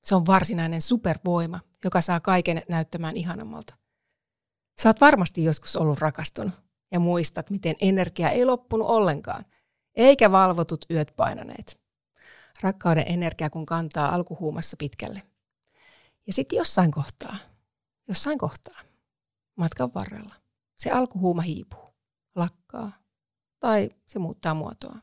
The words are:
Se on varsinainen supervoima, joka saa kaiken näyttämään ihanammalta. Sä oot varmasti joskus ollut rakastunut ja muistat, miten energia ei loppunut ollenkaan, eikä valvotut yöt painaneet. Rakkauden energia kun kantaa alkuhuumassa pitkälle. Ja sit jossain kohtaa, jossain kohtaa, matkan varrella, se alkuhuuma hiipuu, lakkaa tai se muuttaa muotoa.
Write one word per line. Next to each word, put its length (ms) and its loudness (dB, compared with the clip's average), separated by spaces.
Se 100 2
on 120 4
varsinainen 540 2
supervoima, 760 -2
joka 180 0
saa 180 0
kaiken 500 0
näyttämään 480 -4
ihanammalta. 580 -10
Sä 80 8
oot 120 4
varmasti 420 6
joskus 320 -2
ollut 240 0
rakastunut 540 -4
ja 80 0
muistat, 500 -2
miten 300 -4
energia 500 0
ei 160 2
loppunut 420 -2
ollenkaan, 580 0
eikä 360 8
valvotut 600 4
yöt 240 -2
painaneet. 640 -6
Rakkauden 460 2
energia 420 -4
kun 160 -8
kantaa 500 -2
alkuhuumassa 640 -4
pitkälle. 420 -10
Ja 60 -6
sit 180 -2
jossain 400 2
kohtaa, 460 -8
jossain 300 -4
kohtaa, 420 -8
matkan 400 -4
varrella, 400 -12
se 160 -6
alkuhuuma 500 0
hiipuu, 540 -10
lakkaa 560 -8
tai 300 0
se 120 -10
muuttaa 340 -4
muotoa. 500 -10